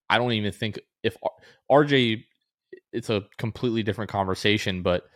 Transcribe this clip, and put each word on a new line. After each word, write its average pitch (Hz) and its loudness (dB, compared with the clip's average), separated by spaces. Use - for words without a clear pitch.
I 107 4
don't 120 0
even 104 0
think 107 -6
if 113 -2
R-, - -2
R 147 8
J, 127 2
it's 117 -6
a 104 -2
completely 113 -2
different 104 -4
conversation, 98 0
but 87 0